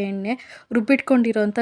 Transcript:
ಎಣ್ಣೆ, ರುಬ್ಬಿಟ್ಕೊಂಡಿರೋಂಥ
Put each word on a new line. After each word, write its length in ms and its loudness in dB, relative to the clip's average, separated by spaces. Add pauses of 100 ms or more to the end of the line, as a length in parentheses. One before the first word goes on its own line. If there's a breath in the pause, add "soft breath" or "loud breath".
ಎಣ್ಣೆ, 320 -6 (400 loud breath)
ರುಬ್ಬಿಟ್ಕೊಂಡಿರೋಂಥ 880 0